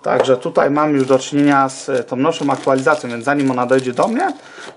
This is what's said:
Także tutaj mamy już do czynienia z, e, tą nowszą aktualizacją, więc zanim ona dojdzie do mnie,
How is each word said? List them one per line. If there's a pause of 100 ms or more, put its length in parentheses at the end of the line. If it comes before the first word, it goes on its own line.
Także
tutaj
mamy
już
do
czynienia
z,
e,
tą
nowszą
aktualizacją,
więc
zanim
ona
dojdzie
do
mnie, (440)